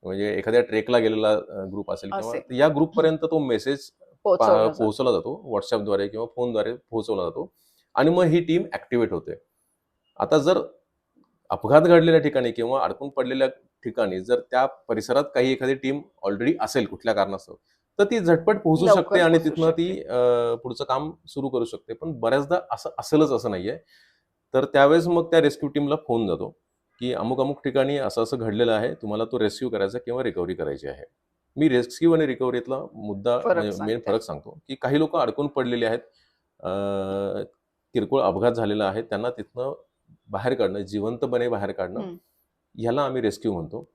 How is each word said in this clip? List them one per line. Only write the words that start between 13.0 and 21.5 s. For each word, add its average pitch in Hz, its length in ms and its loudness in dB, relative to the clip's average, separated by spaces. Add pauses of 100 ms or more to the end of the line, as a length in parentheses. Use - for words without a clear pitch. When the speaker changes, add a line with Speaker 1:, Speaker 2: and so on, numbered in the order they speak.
Speaker 1:
पडलेल्या 135 400 -2 (360)
ठिकाणी 104 360 -2
जर 120 200 0
त्या 127 260 0
परिसरात 123 580 -2 (100)
काही 131 180 2
एखादी 131 220 0
टीम 135 280 -4 (260)
already 110 320 0
असेल 117 260 -2
कुठल्या 104 280 -4
कारणास्तव, 98 400 -4 (440)
तर 202 60 6
ती 226 140 0
झटपट 170 440 2
पोहोचू 160 240 4
Speaker 2:
लवकर 196 160 8
Speaker 1:
शकते 196 180 2
आणि 165 180 6
Speaker 2:
पोहोचू 160 180 0
Speaker 1:
तिथनं 160 140 2
ती, 170 260 -2
Speaker 2:
शकते. 73 120 -12
Speaker 1:
अ, 120 460 2
पुढचं 120 300 -8
काम 143 280 -2 (140)
सुरू 139 220 -6
करू 123 160 0